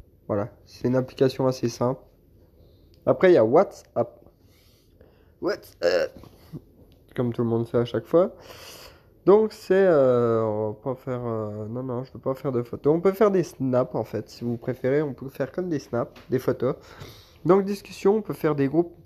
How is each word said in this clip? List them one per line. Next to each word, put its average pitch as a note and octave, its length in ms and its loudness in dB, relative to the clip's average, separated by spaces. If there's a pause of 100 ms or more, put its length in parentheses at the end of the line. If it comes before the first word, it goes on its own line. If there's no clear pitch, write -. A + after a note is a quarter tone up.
(280)
voilà, G#2 200 -2 (180)
c'est - 220 -8
une B2+ 80 0
application C3 500 0
assez B2+ 220 -2
simple. B2 320 -4 (1080)
Après, C3+ 220 4
il F3 60 6
y - 20 6
a A2+ 80 6
WhatsApp. - 760 -2 (1200)
WhatsApp. - 720 -2 (1040)
Comme A#2+ 180 -2
tout A#2+ 100 -2
le A#2 40 0
monde A2+ 200 0
sait B2+ 100 -2
à A#2+ 80 2
chaque A#2 220 -6
fois. F3 280 2 (920)
Donc, G#3+ 260 4
c'est, - 220 -2
euh, B2+ 640 4
on G#2+ 280 -2
va G#2+ 40 -6
pas B2 220 -8
faire, B2 280 -8
euh, G#2+ 440 -6
non, B2 160 -8
non, B2+ 200 -6
je - 100 -16
veux - 60 -16
pas C3+ 140 -4
faire C#3 180 -6
de A#2+ 120 -2
photos. - 320 0
On E3+ 60 -2
peut G3 100 2
faire G#3 180 2
des F#3 140 2
snaps, B2+ 500 -2
en A2 120 -4
fait, A2 220 -8
si - 160 -16
vous A#2+ 140 -4
préférez. C3 460 -2
On C#3 100 -6
peut C3+ 160 -14
faire - 220 -8
comme F3+ 180 -6
des D3+ 80 -2
snaps, - 420 -6 (120)
des B2+ 80 0
photos. C#3 380 -2 (680)
Donc, F#3+ 180 4
discussion, G3+ 520 -2
on A3 80 -2
peut D3+ 100 -8
faire D3+ 220 -2
des C#3 120 0
groupes. E3 280 -2 (100)